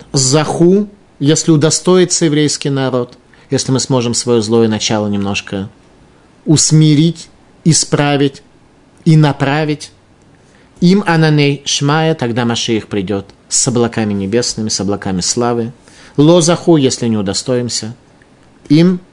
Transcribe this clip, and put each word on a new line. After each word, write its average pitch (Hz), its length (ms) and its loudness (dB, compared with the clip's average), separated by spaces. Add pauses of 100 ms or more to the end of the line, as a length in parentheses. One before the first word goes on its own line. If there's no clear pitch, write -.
(140)
«Заху», 156 720 2 (320)
если 151 320 0
удостоится 170 720 2
еврейский 147 440 -2
народ, 127 480 -4 (320)
если 131 220 -2
мы 131 80 0
сможем 120 340 -2
свое 120 280 0
злое 113 260 2
начало 107 400 -2
немножко 101 640 -6 (760)
усмирить, 156 840 2 (380)
исправить 143 800 0 (600)
и 156 140 4
направить, 147 760 0 (880)
«им 180 260 4
ананей 151 600 2
шмая», 156 500 -2
тогда 120 300 -4
Машиах 117 420 -4
придет 98 380 -6 (240)
с - 180 -2
облаками 117 460 0
небесными, 107 560 -4
с - 100 -6
облаками 98 420 -4
славы. 120 520 -4 (420)
«Ло 165 260 4
заху», 165 360 2
если 127 300 0
не 110 100 0
удостоимся, 110 800 -4 (760)
«им 180 320 4 (120)